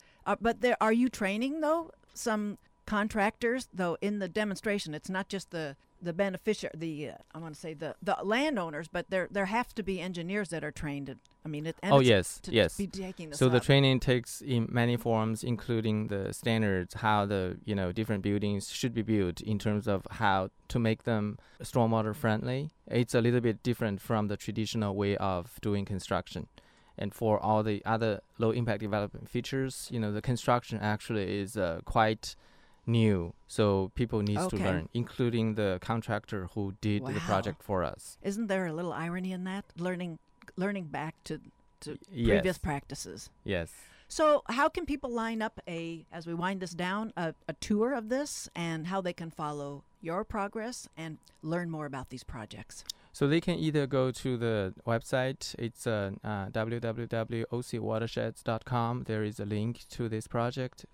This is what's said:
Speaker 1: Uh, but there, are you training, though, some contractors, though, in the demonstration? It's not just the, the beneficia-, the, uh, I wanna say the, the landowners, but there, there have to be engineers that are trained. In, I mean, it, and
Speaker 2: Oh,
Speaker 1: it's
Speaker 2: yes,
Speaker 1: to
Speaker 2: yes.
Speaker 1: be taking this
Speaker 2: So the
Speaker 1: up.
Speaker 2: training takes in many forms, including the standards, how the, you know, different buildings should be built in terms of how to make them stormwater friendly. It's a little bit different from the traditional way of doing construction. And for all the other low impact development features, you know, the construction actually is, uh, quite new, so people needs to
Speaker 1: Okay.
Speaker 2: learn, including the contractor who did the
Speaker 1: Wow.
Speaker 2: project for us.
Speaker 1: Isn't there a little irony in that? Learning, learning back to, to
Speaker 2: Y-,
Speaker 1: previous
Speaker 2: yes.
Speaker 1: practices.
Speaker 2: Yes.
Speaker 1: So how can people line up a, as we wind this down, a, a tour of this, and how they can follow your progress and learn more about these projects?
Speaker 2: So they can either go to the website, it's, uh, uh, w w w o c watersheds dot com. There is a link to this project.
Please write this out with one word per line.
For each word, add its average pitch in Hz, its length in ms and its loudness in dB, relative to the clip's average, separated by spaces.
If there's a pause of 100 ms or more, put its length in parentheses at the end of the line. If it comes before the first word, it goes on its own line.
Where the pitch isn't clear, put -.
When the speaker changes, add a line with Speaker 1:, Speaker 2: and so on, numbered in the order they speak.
(240)
Speaker 1:
Uh, 202 160 0
but 226 220 0
there, 247 180 4
are 220 140 6
you 247 160 4
training, 233 500 -2
though, 320 300 0 (240)
some 214 420 -2 (300)
contractors, 220 880 0
though, 175 260 0
in 208 200 -2
the 190 80 -2
demonstration? 202 640 -2
It's 156 160 -8
not 190 180 -2
just 190 220 -8
the, 156 260 -6 (240)
the 170 140 -4
beneficia-, 196 600 0
the, 156 360 -6
uh, - 40 -12 (200)
I 156 40 -10
wanna 165 160 -10
say 160 200 -10
the, 151 280 -6
the 185 200 2
landowners, 190 640 0
but - 220 -4
there, 185 200 0
there 196 160 0
have 226 280 0
to 220 80 -4
be 185 180 -2
engineers 180 480 -4
that 156 160 -4
are 151 60 -4
trained. 143 400 -6
In, 120 100 -12 (240)
I 160 40 -6
mean, 151 180 -4
it, 165 160 -4
and 190 100 2
Speaker 2:
Oh, 139 60 10
Speaker 1:
it's 131 100 8
Speaker 2:
yes, 98 360 4
Speaker 1:
to - 80 -6
Speaker 2:
yes. 101 260 4
Speaker 1:
be 196 80 -2
taking 185 440 -10
this 143 80 -10
Speaker 2:
So 127 120 8
the 123 80 6
Speaker 1:
up. 117 60 4
Speaker 2:
training 139 360 6
takes 123 400 0
in 120 300 0
many 120 260 2
forms, 110 480 0
including 113 600 0
the 104 260 -2
standards, 104 600 0
how 104 320 4
the, 92 400 0
you 107 80 0
know, 92 180 0
different 107 300 0
buildings 101 480 0
should 120 240 -2
be 113 80 0
built 98 400 2
in 107 160 -2
terms 104 280 0
of 98 260 0
how 98 360 2 (200)
to 127 100 -2
make 113 240 2
them 104 360 0 (240)
stormwater 110 540 2
friendly. 123 540 0 (160)
It's 120 280 2
a 123 60 8
little 120 200 6
bit 113 220 2
different 110 380 0
from 107 280 0
the 101 100 -2
traditional 107 580 -2
way 101 220 2
of 92 420 -2
doing 101 240 0
construction. 92 640 -4 (520)
And 98 160 -4
for 107 260 4
all 107 220 4
the 107 240 0
other 110 340 2 (180)
low 113 120 4
impact 113 300 0
development 104 460 -2
features, 131 640 -4
you 120 80 -2
know, 107 140 0
the 107 80 -2
construction 120 580 0
actually 104 640 0
is, 98 160 -4
uh, 90 300 0
quite 110 500 2 (500)
new, 107 460 6 (160)
so 98 460 4
people 117 260 0
needs 104 280 2
to 113 80 -2
Speaker 1:
Okay. 95 80 0
Speaker 2:
learn, 90 280 0
including 117 640 0
the 101 260 2
contractor 110 720 -4
who 101 280 -4
did 107 240 0
the - 60 -4
Speaker 1:
Wow. - 140 -2
Speaker 2:
project 98 360 0
for 95 200 0
us. - 400 -6
Speaker 1:
Isn't 202 260 -4
there 190 180 0
a 160 80 -4
little 170 180 -4
irony 175 400 -4
in 180 120 -6
that? 190 200 -6 (140)
Learning, 175 400 -4 (380)
learning 185 320 -2
back 147 260 -6 (100)
to, 151 160 -6 (400)
to 147 120 -10
Speaker 2:
Y-, - 340 -4
Speaker 1:
previous 202 180 6
Speaker 2:
yes. 180 140 0
Speaker 1:
practices. 135 720 -6 (120)
Speaker 2:
Yes. 87 300 -2 (360)
Speaker 1:
So 302 420 4
how 277 180 2
can 349 160 -2
people 277 260 -4
line 226 300 -2
up 220 260 -4
a, 165 460 -8
as 165 140 -12
we 170 80 -4
wind 185 260 -2
this 175 140 -8
down, 190 420 -4
a, 165 180 -4 (140)
a 156 60 -8
tour 220 400 2
of 220 160 -6
this, 277 440 -4
and 165 340 -4
how 196 120 0
they 175 140 -4
can 165 160 -10
follow 143 520 -6 (200)
your 175 220 -4
progress 214 720 -6
and 160 220 -10 (260)
learn 170 280 -2
more 151 160 -4
about 131 240 -8
these 127 120 -10
projects? - 640 -12 (300)
Speaker 2:
So 143 140 2
they 165 140 4
can 170 160 0
either 151 280 2
go 131 240 2
to 123 280 -2
the 110 340 2 (140)
website, 127 720 0
it's, 117 280 -6
uh, 101 260 0 (120)
uh, 104 260 -2
w 117 300 -2
w 117 260 -4
w 113 460 -2
o 120 80 -2
c 120 180 -6
watersheds 113 640 -2
dot 113 220 -2
com. 120 380 0
There 110 200 0
is 104 160 -2
a 107 60 -4
link 107 460 -2
to 117 180 -2
this 110 180 -4
project. 123 680 -4